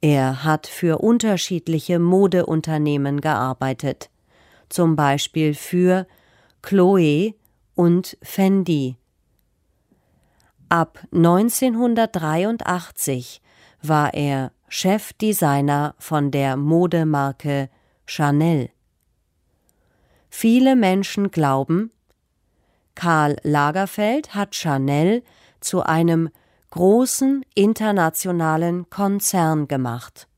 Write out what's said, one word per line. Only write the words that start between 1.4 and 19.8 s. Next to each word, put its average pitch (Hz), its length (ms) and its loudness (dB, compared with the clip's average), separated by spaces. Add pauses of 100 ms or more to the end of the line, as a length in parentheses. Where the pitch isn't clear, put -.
Modeunternehmen 160 1200 0
gearbeitet, 131 880 -4 (600)
zum 165 260 2
Beispiel 147 600 0
für 180 500 0 (560)
Chloé 185 720 2 (420)
und 175 460 2
Fendi. 175 760 0 (1700)
Ab 165 300 0 (120)
neunzehnhundertdreiundachtzig 185 2250 0 (400)
war 147 340 0
er 139 360 -4 (160)
Chefdesigner 151 1300 -2
von 143 320 -2
der 135 260 -2
Modemarke 147 1120 0 (360)
Chanel. 147 640 0 (1600)